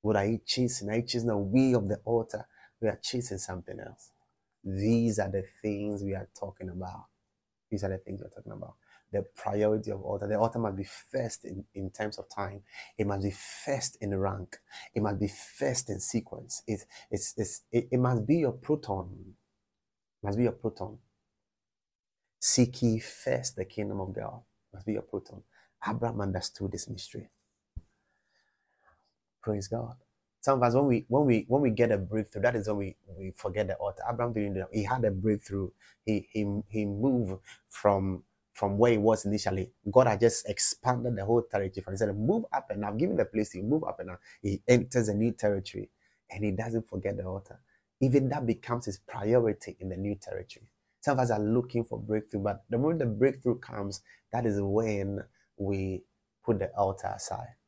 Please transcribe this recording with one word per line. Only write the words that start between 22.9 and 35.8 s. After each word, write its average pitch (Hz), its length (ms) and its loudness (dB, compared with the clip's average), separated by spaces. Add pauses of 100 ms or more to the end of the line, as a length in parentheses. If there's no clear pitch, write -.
first - 560 -4
the 95 100 -4
kingdom 101 360 -6
of 95 120 -6
God." - 280 -8 (320)
Must 98 140 -14
be 110 60 -2
your 104 100 -2
proton. - 400 -10 (440)
Abraham 113 340 -2
understood 98 520 -4
this - 160 -10
mystery. - 400 -12 (2000)
Praise 104 260 -2
God. 117 280 -6 (460)
Some 135 180 4
of 120 40 6
us, 120 120 4
when 143 120 6
we, 120 220 4
when 143 160 6
we, 117 220 6
when 135 140 4
we 135 100 4
get 113 200 4
a 104 60 4
breakthrough, 101 460 -4
that 120 120 4
is 104 120 -2
when 104 100 0
we, 98 180 -6 (120)
we 92 280 -10
forget 98 320 -2
the 95 80 -2
altar. - 360 -6
Abraham 120 220 -2
didn't 104 220 0
do 95 60 -2
that. - 120 -8
He 107 100 0
had 120 220 2
a 104 60 4
breakthrough. 98 580 0 (360)